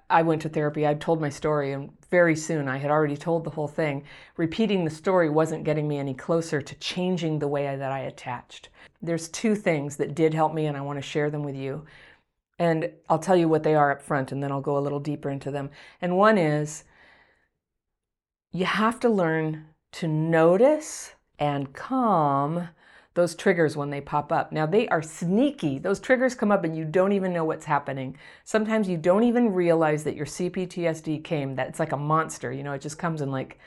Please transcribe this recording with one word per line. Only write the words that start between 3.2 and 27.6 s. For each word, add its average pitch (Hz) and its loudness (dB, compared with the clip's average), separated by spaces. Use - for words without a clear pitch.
the 156 -8
whole 147 -4
thing. 147 -4
Repeating 185 0
the 151 -2
story 175 2
wasn't 156 2
getting 151 0
me 147 -2
any 139 -4
closer 165 -2
to - -12
changing 170 -2
the 147 -2
way 143 -2
I, 139 -6
that 135 -6
I 135 -6
attached. - -12
There's 165 -4
two 214 -2
things 151 -2
that 147 -4
did 156 2
help 156 2
me, 156 -2
and 143 -4
I 139 -8
wanna 143 -6
share 147 -2
them 151 -4
with 139 -6
you. 135 -8
And 165 0
I'll 160 2
tell 185 2
you 170 6
what 156 4
they 156 2
are 143 6
up 143 -4
front, 131 -2
and 139 -6
then 139 -4
I'll 139 -4
go 143 0
a - -
little 143 -2
deeper 147 -6
into 139 -6
them. 139 -6
And 180 0
one 214 6
is, 151 0
you 175 -2
have 214 0
to 240 4
learn 160 0
to - -6
notice 165 4
and 143 -2
calm 165 0
those 170 2
triggers 165 2
when 143 -4
they 143 -6
pop 147 -4
up. 147 0
Now, 156 0
they 202 2
are 165 0
sneaky. 180 0
Those 190 -2
triggers 254 2
come 208 0
up 185 2
and 160 -4
you 160 -6
don't 185 2
even 190 0
know 165 -2
what's 156 -4